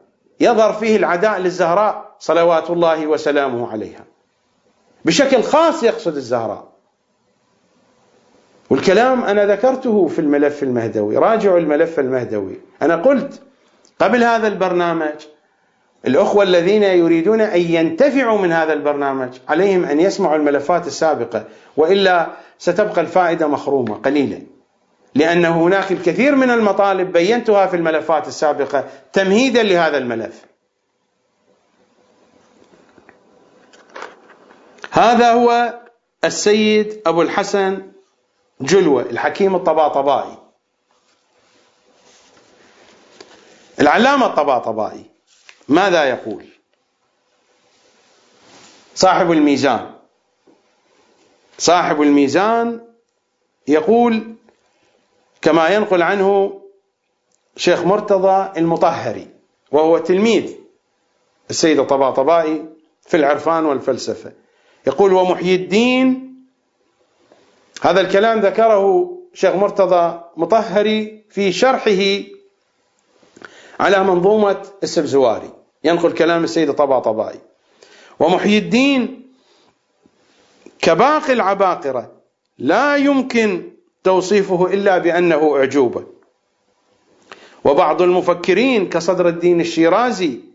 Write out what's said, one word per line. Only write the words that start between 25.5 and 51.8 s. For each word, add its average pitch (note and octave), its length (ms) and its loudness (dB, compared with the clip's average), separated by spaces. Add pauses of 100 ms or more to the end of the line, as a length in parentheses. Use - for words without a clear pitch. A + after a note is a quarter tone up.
الكثير F#3 440 0
من C4 140 2
المطالب G3 640 0
بينتها G3+ 560 2
في F#3 80 -4
الملفات D#3+ 520 -2
السابقة C#3 580 -2 (280)
تمهيدا A3 500 2
لهذا E3+ 340 0
الملف. A#2+ 480 -8 (4000)
هذا A#3 400 4
هو A#3 480 0 (460)
السيد G#3+ 800 0
أبو E3 160 0
الحسن F#3+ 600 -2 (800)
جلوة D3 400 2
الحكيم D3+ 540 -2
الطباطبائي، D3 840 0 (3500)
العلامة A3+ 460 2
الطباطبائي. A2+ 800 -4 (640)
ماذا F3 340 2
يقول؟ A2 420 -6 (2500)
صاحب F3+ 360 2
الميزان، C#3 600 0 (1700)
صاحب D#3+ 440 0